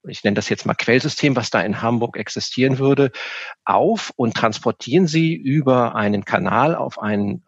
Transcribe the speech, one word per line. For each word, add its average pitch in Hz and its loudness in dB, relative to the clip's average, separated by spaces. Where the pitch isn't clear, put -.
ich - -10
nenne 101 2
das 104 -2
jetzt - -4
mal 107 0
Quellsystem, 131 0
was 117 -2
da 120 0
in 95 -2
Hamburg 117 -2
existieren 127 -2
würde, 135 4
auf 147 2
und 113 0
transportieren 120 0
sie 160 2
über 131 2
einen 104 0
Kanal 113 2
auf - -6
einen 104 -2